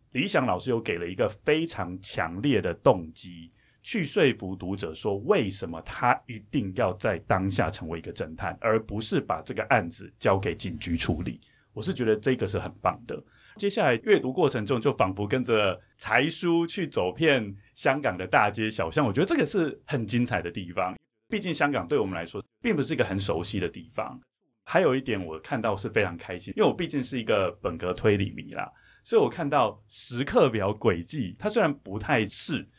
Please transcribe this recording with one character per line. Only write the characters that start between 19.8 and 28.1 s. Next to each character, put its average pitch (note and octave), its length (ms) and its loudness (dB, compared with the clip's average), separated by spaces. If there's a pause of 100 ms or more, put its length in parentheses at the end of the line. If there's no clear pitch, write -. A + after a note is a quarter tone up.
很 A#2+ 220 -2
精 A#2+ 180 2
彩 A#2 160 -2
的 F2 100 -6
地 F2 220 -10
方。 F#2 240 -2 (320)
毕 G#3+ 120 -2
竟 F3 120 -4
香 D3 200 0
港 A2+ 160 -2
对 D3 100 2
我 A2 60 2
们 F#2+ 100 -4
来 E2+ 100 -6
说 F#2+ 200 -10 (180)
并 A3 140 0
不 C#3+ 60 0
是 C3 120 -2
一 - 20 -6
个 A#2+ 80 2
很 F#2+ 140 -2
熟 F2+ 240 -2
悉 G2+ 160 -4
的 F2+ 100 -2
地 - 260 -12
方。 B2 260 -8 (480)
还 F3+ 120 4
有 C#3 160 4
一 C3+ 40 0
点 G#2+ 240 -2
我 D#2+ 140 -8
看 A#2+ 220 -4
到 G#2+ 160 0
是 A2+ 120 -6
非 A2 140 2
常 F2 140 0
开 F2+ 200 -10
心， F2 200 -12
因 G#3+ 60 2
为 F3+ 60 6
我 A2+ 60 2
毕 E3+ 140 -4
竟 D3 120 -2
是 B2+ 200 -4
一 A2 40 -6
个 G2+ 260 2 (120)
本 E2+ 160 -4
格 F2+ 140 -2
推 G#2 240 4